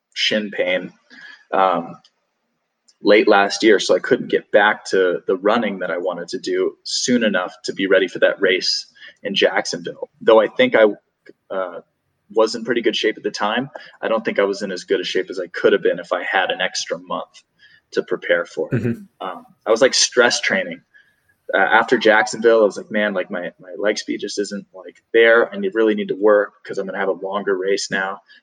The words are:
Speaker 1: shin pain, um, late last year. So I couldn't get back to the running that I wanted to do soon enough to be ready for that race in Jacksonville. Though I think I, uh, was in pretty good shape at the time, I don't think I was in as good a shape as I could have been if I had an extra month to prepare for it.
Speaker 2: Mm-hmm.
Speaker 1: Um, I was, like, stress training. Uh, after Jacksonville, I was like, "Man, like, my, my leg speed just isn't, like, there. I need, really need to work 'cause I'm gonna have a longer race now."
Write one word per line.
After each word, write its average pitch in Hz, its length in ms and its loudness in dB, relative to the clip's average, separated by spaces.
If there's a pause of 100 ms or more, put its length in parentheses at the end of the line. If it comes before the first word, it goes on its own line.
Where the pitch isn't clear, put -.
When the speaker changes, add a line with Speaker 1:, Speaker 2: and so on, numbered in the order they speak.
(140)
Speaker 1:
shin 107 380 -4
pain, 90 420 -4 (580)
um, 85 440 0 (1080)
late 104 280 4
last 101 340 2
year. 104 160 6
So - 160 0
I 92 40 2
couldn't - 280 -2
get - 240 -4
back 104 360 2
to 92 380 0
the 98 120 0
running 101 420 0
that 90 100 -6
I 87 80 -4
wanted 87 300 -6
to - 100 -10
do 90 460 -4
soon 123 400 -2
enough 95 400 -2
to - 100 -8
be 98 140 -2
ready 95 220 4
for 82 100 -8
that 92 220 2
race 92 440 0 (380)
in 98 100 -6
Jacksonville. - 760 -2 (100)
Though 110 220 6
I 101 60 2
think 127 280 0
I, 110 100 6 (640)
uh, 92 320 -8 (500)
was 110 240 2
in 113 100 -10
pretty 120 160 -2
good 110 140 0
shape 107 220 -2
at - 60 -20
the 101 80 -4
time, 113 400 -4 (300)
I 101 80 -4
don't 110 140 -2
think 104 140 -4
I 101 60 4
was 98 180 -2
in 95 100 -6
as 90 120 -10
good 95 160 0
a 90 60 -6
shape 92 240 -4
as 92 100 -8
I 90 80 -8
could 104 260 2
have 95 80 2
been 87 160 0
if 87 140 -8
I 90 120 -4
had 92 280 -2
an 87 100 -6
extra - 380 -6
month 90 420 -12 (500)
to - 120 -2
prepare 87 420 -2
for 80 260 -6
it. 110 120 -2
Speaker 2:
Mm-hmm. 110 440 -8
Speaker 1:
Um, 85 200 -14 (180)
I 104 60 2
was, 113 100 2
like, 127 140 4
stress - 440 2
training. 90 440 -4 (680)
Uh, - 60 2
after 113 400 2
Jacksonville, 110 640 4
I 104 40 6
was 95 120 0
like, 95 140 -14
"Man, 104 240 -2
like, 90 160 -4
my, 87 280 -8
my 90 200 -18
leg 101 180 0
speed - 220 -8
just 101 180 -10
isn't, 101 380 -8
like, 90 260 -20 (100)
there. 113 400 4
I 101 60 -10
need, 98 160 -4
really 110 220 2
need 101 140 -6
to - 60 -4
work 104 480 2
'cause 90 140 -12
I'm 98 80 -6
gonna 95 140 -8
have 95 100 -2
a 92 40 0
longer 95 440 -4
race 98 320 -2
now." 98 320 -6 (220)